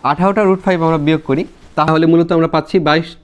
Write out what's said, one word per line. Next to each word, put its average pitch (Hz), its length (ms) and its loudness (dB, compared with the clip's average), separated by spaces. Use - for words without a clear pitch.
আঠারোটা 185 400 0
রুট 190 180 0
ফাইভ 175 220 -2
আমরা 165 140 0
বিয়োগ 151 240 0
করি, 139 240 -2
তাহলে 160 300 0
মূলত 170 260 2
আমরা 165 160 2
পাচ্ছি 160 320 -2
বাইশ 156 260 0